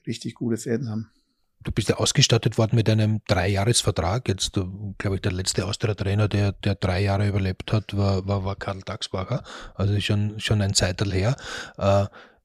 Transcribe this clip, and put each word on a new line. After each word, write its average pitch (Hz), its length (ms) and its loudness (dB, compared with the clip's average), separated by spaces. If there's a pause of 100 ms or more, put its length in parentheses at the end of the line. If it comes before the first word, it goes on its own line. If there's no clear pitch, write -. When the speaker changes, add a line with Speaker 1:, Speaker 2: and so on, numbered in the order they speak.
Speaker 1:
richtig 113 300 -8
gute 113 220 -2
Fans 117 300 -2
haben. 110 220 -6 (540)
Speaker 2:
Du - 80 -6
bist - 180 0
ja - 80 2
ausgestattet 117 640 2
worden 110 160 2
mit 110 140 4
einem 107 380 4
Dreijahresvertrag. 101 1040 0
Jetzt, - 280 -2
äh, 98 40 0 (360)
glaub 98 180 -2
ich, 90 60 -4
der 101 120 -2
letzte 92 320 -2
Austria-Trainer, 101 640 0
der, 101 240 2
der 98 220 -2
drei 92 260 0
Jahre 101 260 2
überlebt 98 460 -2
hat, 101 240 0
war, 98 300 2
war, 98 180 0
war 95 100 -4
Karl 95 300 -8
Daxbacher. - 580 -6 (320)
Also 101 240 2
schon, 104 400 0
schon 104 220 2
ein 98 140 0
Zeitl 98 360 0
her. 95 240 2 (420)
Äh, 101 280 4 (400)